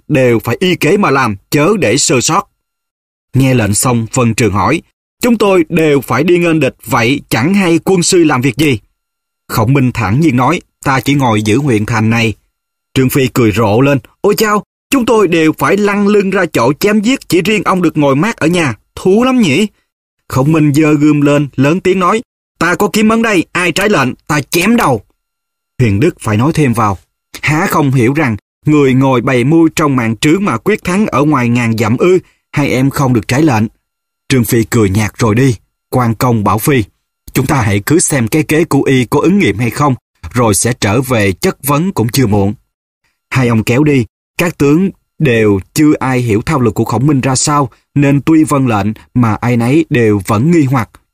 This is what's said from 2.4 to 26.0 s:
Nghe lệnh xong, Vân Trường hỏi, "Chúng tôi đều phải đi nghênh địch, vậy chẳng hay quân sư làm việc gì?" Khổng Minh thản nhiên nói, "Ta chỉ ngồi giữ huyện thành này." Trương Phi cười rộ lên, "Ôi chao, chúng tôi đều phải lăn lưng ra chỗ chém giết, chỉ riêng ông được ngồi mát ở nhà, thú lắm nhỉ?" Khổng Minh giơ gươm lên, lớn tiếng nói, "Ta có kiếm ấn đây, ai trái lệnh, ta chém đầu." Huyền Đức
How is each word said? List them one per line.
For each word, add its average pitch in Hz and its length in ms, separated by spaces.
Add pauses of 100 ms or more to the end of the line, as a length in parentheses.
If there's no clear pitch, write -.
Nghe 131 200
lệnh 104 200
xong, 120 400
Vân 120 200
Trường 104 200
hỏi, 107 280 (400)
"Chúng 233 160
tôi 190 320
đều 156 320
phải 127 220
đi 175 140
nghênh 165 220
địch, 131 160 (100)
vậy 120 440
chẳng 147 240
hay 170 300
quân 185 200
sư 175 200
làm 139 180
việc 135 160
gì?" 139 220 (680)
Khổng 117 260
Minh 127 180
thản 104 280
nhiên 143 180
nói, 135 240 (220)
"Ta 135 160
chỉ 139 140
ngồi 127 280
giữ 107 160
huyện 117 280
thành 110 240
này." 113 240 (600)
Trương 131 160
Phi 135 180
cười 110 240
rộ 110 300
lên, 139 180 (220)
"Ôi 196 160
chao, 214 260 (260)
chúng 247 160
tôi 220 220
đều 156 300
phải 147 200
lăn 202 300
lưng 202 220
ra 185 240
chỗ 131 200
chém 214 280
giết, 254 280
chỉ 175 120
riêng 208 220
ông 185 180
được 156 160
ngồi 139 180
mát 202 220
ở 147 100
nhà, 165 260 (220)
thú 208 280
lắm 254 180
nhỉ?" 180 260 (600)
Khổng 135 240
Minh 151 220
giơ 151 200
gươm 151 280
lên, 143 340
lớn 147 240
tiếng 185 200
nói, 202 220 (380)
"Ta 170 160
có 202 180
kiếm 214 160
ấn 226 120
đây, 214 300
ai 175 200
trái 202 180
lệnh, 139 240 (140)
ta 151 140
chém 190 340
đầu." 147 260 (800)
Huyền 104 200
Đức 165 200